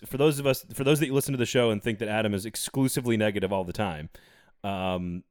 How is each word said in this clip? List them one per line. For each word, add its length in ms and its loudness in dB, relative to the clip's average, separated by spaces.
for 100 -8
those 220 4
of 80 -2
us, 260 0
for 100 -4
those 180 4
that 100 0
listen 220 0
to 40 -2
the 80 2
show 240 4
and 140 0
think 160 -2
that 80 -4
Adam 260 0
is 120 0
exclusively 720 0
negative 360 2
all 120 0
the 80 -6
time, 360 -4
um, 680 -2